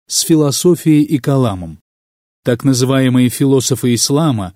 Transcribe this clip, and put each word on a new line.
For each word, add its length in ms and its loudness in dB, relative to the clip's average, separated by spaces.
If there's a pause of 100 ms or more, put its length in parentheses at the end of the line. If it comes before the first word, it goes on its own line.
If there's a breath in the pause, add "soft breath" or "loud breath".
с 140 -4
философией 800 2
и 160 -2
каламом. 600 -2 (640)
Так 220 -2
называемые 640 2
философы 640 0
ислама, 640 -2